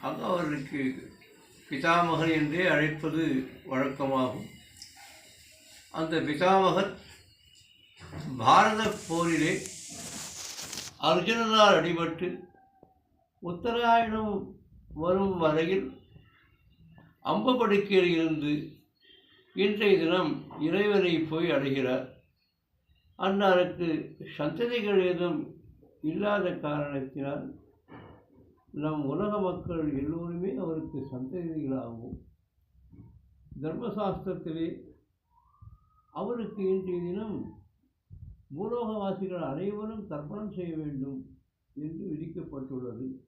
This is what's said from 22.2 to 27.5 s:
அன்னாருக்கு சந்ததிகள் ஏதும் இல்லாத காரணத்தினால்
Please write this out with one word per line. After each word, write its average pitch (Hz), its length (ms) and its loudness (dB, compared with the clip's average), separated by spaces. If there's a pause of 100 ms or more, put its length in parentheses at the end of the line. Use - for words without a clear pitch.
அன்னாருக்கு 185 720 4 (480)
சந்ததிகள் 208 720 2
ஏதும் 170 320 0 (680)
இல்லாத 202 340 0 (200)
காரணத்தினால் 143 800 -4 (1400)